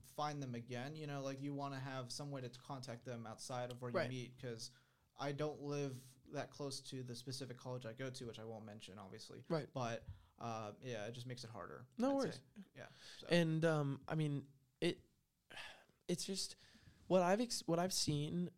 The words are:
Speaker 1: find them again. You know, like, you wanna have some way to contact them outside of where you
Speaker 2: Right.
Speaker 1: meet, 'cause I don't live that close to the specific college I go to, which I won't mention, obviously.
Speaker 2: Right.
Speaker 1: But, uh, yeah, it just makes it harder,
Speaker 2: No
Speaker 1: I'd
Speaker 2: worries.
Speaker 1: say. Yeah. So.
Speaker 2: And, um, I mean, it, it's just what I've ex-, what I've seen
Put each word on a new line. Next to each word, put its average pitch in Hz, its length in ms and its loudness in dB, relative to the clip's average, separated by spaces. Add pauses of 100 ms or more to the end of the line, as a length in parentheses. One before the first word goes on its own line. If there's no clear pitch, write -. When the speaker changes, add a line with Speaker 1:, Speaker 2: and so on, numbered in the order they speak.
(160)
Speaker 1:
find 147 260 0
them 123 140 -4
again. 123 400 -4
You 156 120 -6
know, 143 140 -2
like, 135 200 -2
you 143 120 -2
wanna 139 280 -2
have 131 320 -4
some 143 180 -4
way 139 80 -2
to 127 80 -4
contact 123 560 -8
them 117 240 -6
outside 123 420 -2
of 123 120 -8
where 123 100 -4
you 120 60 6
Speaker 2:
Right. 151 120 4
Speaker 1:
meet, 123 300 -6
'cause 117 320 -6 (480)
I 143 140 2
don't 143 280 0
live 143 400 -2 (300)
that 143 200 -2
close - 300 -4
to 131 220 -6
the 120 100 -6
specific 127 440 -6
college 123 280 -6
I 113 80 -6
go 131 160 -4
to, 127 160 -8
which 110 140 -8
I 110 60 -8
won't 110 200 -8
mention, 107 320 -12
obviously. 104 520 -12
Speaker 2:
Right. 156 240 0
Speaker 1:
But, 117 340 -2 (320)
uh, 110 320 -4 (100)
yeah, 117 240 -4
it 117 60 -6
just 123 160 -8
makes 123 160 -8
it 113 80 -8
harder, 87 340 -10 (120)
Speaker 2:
No 262 140 6
Speaker 1:
I'd 277 40 4
Speaker 2:
worries. 269 200 2
Speaker 1:
say. - 60 -12 (340)
Yeah. - 120 -12 (320)
So. - 80 -12
Speaker 2:
And, 160 380 6
um, 147 420 4
I - 80 2
mean, 143 320 2 (320)
it, - 240 2 (1040)
it's - 180 2
just - 300 -2 (520)
what 185 140 10
I've 190 200 8
ex-, - 260 0
what 170 100 6
I've 185 160 4
seen 156 640 4